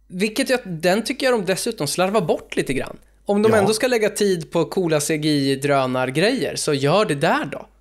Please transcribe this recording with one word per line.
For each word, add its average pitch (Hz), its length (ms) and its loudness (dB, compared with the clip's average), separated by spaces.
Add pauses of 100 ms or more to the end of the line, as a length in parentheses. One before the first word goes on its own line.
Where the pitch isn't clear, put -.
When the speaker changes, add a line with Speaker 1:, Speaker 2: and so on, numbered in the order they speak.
Speaker 1:
Vilket 214 440 -2
jag, 247 140 0
den 180 400 0
tycker 269 220 -4
jag 247 140 2
de 190 60 -6
dessutom 165 400 -4
slarvar 190 340 0
bort 180 360 -2
lite - 160 -2
grann. - 240 -6 (300)
Om 202 160 2
de 220 100 4
Speaker 2:
Ja. 226 60 6
Speaker 1:
ändå 202 140 4
ska 240 140 0
lägga 226 240 2
tid 190 420 0
på 165 120 2
coola 165 360 0
C 156 180 -2
G 156 100 0
I-drönargrejer, 139 1300 0
så 151 180 -2
gör 147 300 2
det 165 100 -2
där 196 300 0
då. - 220 -12 (140)